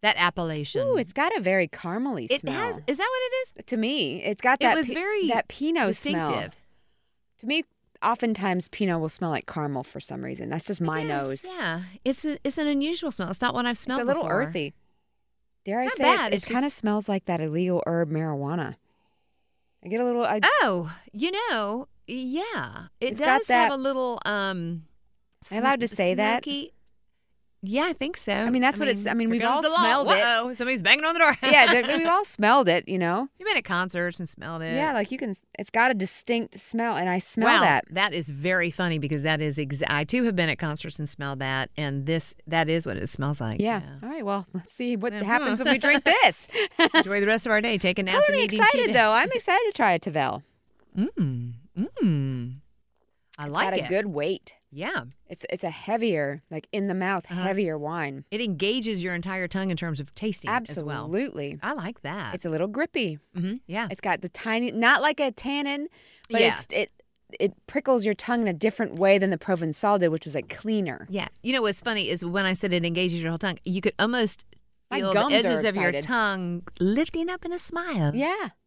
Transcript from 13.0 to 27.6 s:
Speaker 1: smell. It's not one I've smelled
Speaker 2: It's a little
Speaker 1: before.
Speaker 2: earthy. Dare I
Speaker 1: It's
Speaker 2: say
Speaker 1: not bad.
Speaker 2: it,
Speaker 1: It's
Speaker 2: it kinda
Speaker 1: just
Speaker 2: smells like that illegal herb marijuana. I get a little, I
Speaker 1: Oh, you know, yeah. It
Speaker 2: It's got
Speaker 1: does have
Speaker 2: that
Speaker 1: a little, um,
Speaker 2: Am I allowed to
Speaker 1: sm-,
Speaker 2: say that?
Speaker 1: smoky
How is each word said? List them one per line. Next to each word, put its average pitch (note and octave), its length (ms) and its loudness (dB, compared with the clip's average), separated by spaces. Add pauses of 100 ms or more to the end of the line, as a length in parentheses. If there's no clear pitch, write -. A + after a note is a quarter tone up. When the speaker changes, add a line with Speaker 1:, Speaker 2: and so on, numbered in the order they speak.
Speaker 1:
smell. F#3 180 -6
It's F#3 120 -6
not A#3+ 140 0
one B3 120 0
I've A#3+ 100 0
smelled - 260 -4
Speaker 2:
It's - 20 -2
a - 20 0
little C#4+ 160 0
Speaker 1:
before. F#3+ 200 0
Speaker 2:
earthy. E3 300 -4 (920)
Dare G#3 160 -2
I B3+ 60 0
Speaker 1:
It's A#4+ 100 -2
Speaker 2:
say C4+ 80 0
Speaker 1:
not E4 140 6
bad. A#3 140 0
Speaker 2:
it, G#3 40 0
Speaker 1:
It's F#3 120 -2
Speaker 2:
it - 40 -4
kinda B3+ 140 2
Speaker 1:
just C#4+ 120 -4
Speaker 2:
smells G#3 300 0
like G3 160 -2
that E3+ 160 -2
illegal E3+ 440 0
herb E3+ 240 0
marijuana. D#3 680 -4 (1080)
I - 40 -12
get A3 120 -2
a B3 40 0
little, A#3+ 200 0
I G#3+ 140 2 (240)
Speaker 1:
Oh, F3 320 0 (180)
you C#4+ 200 -2
know, C4+ 560 -2 (180)
yeah. B3+ 800 -6 (140)
It A#3+ 140 -2
Speaker 2:
It's A3 60 -6
got C4+ 180 4
Speaker 1:
does A3+ 100 -4
have A#3+ 220 6
Speaker 2:
that - 20 0
Speaker 1:
a C#4 40 -2
little, C4 480 -2
um, F3+ 600 -2 (680)
Speaker 2:
Am G3 60 -4
I - 20 -
allowed C4 220 2
to A#3 80 -2
Speaker 1:
sm-, - 80 -6
Speaker 2:
say F#3 180 2
that? G#3+ 300 0
Speaker 1:
smoky C#4+ 280 -8 (880)